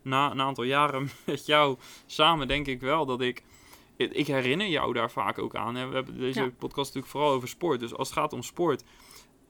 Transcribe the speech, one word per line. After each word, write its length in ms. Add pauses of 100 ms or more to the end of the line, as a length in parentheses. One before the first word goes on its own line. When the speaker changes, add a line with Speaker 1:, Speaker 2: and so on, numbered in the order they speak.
Speaker 1:
na 280
een 100
aantal 240
jaren 440 (100)
<laughs> 80
met 200
jou 300 (300)
samen 420
denk 180
ik 140
wel 260
dat 140
ik, 220 (540)
ik, 160
ik 140
herinner 420
jou 240
daar 180
vaak 280
ook 180
aan. 180
Hè. 140
We 60
hebben 240
deze 220
Speaker 2:
Ja. 60 (120)
Speaker 1:
podcast 180 (180)
natuurlijk 120
vooral 240
over 180
sport. 320
Dus 140
als 140
het 100
gaat 140
om 100
sport, 400 (680)